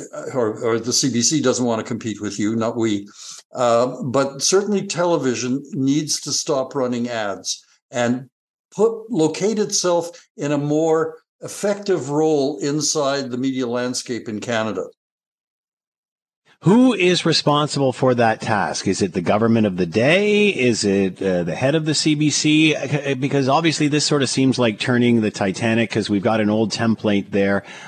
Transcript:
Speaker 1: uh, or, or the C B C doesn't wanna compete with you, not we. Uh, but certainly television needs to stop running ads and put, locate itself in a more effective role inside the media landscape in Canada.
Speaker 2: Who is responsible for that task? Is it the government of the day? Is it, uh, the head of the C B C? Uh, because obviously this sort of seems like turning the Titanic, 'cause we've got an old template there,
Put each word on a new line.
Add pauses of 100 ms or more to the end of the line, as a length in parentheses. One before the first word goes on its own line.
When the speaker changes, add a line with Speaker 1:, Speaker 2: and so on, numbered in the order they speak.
(140)
Speaker 1:
uh,
or,
or
the
C
B
C
doesn't
wanna
compete
with
you,
not
we. (460)
Uh,
but
certainly
television
needs
to
stop
running
ads (260)
and (480)
put,
locate
itself (260)
in
a
more (240)
effective
role
inside
the
media
landscape
in
Canada. (1800)
Speaker 2:
Who
is
responsible
for
that
task?
Is
it
the
government
of
the
day?
Is
it,
uh,
the
head
of
the
C
B
C?
Uh,
because
obviously
this
sort
of
seems
like
turning
the
Titanic,
'cause
we've
got
an
old
template
there, (240)